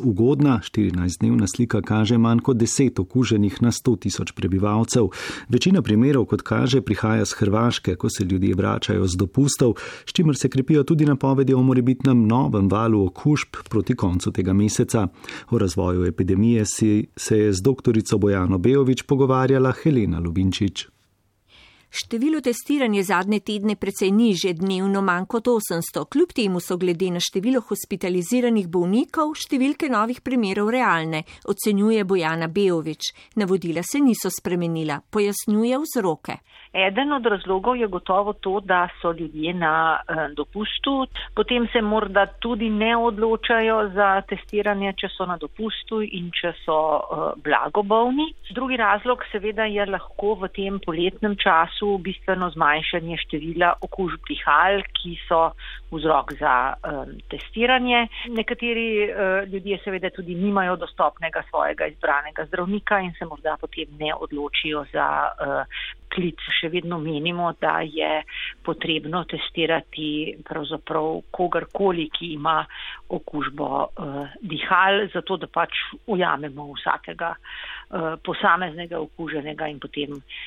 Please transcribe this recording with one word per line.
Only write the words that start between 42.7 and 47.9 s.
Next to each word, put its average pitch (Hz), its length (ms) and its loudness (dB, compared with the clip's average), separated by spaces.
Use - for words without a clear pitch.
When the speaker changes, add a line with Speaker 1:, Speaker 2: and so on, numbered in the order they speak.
Speaker 3:
odločajo 220 1000 0
za 196 320 4
testiranje, 202 680 -2
če 196 180 -6
so 185 100 -4
na 175 120 -6
dopustu 214 680 -8
in 175 280 -8
če 175 200 -4
so, 156 140 2
eh, 156 400 -6
blago 151 440 0
bolni. 247 440 0